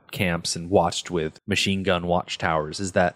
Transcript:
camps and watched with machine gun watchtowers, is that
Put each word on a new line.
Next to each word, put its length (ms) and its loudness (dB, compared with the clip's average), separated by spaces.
camps 440 -2
and 140 -8
watched 400 2
with 380 -2
machine 340 0
gun 240 0
watchtowers, 760 0
is 120 -6
that 240 2